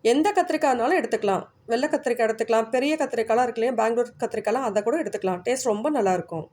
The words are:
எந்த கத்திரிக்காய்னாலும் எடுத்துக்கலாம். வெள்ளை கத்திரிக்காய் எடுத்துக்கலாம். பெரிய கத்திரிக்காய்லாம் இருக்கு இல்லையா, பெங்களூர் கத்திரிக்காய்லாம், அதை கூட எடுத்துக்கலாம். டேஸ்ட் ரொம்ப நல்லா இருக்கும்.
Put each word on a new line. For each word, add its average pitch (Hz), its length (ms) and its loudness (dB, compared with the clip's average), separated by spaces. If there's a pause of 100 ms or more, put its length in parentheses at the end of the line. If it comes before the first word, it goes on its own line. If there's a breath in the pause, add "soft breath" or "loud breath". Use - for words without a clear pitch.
(140)
எந்த 311 260 4
கத்திரிக்காய்னாலும் 311 600 2
எடுத்துக்கலாம். 214 440 -2 (280)
வெள்ளை 262 200 0
கத்திரிக்காய் 233 360 0
எடுத்துக்கலாம். 220 460 0
பெரிய 285 280 2
கத்திரிக்காய்லாம் 233 440 0
இருக்கு 226 160 -4
இல்லையா, 247 200 0
பெங்களூர் 233 300 0 (120)
கத்திரிக்காய்லாம், 220 460 -2
அதை 208 180 -2
கூட 294 160 0
எடுத்துக்கலாம். 185 420 -2
டேஸ்ட் 254 260 0
ரொம்ப 269 260 -2
நல்லா 185 200 2
இருக்கும். 170 340 -8